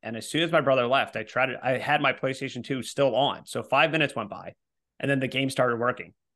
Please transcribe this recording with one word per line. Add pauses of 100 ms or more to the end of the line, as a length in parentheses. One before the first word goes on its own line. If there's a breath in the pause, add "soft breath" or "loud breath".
And
as
soon
as
my
brother
left,
I
tried
it.
I
had
my
PlayStation
two
still
on.
So
five
minutes
went
by, (480)
and
then
the
game
started
working. (220)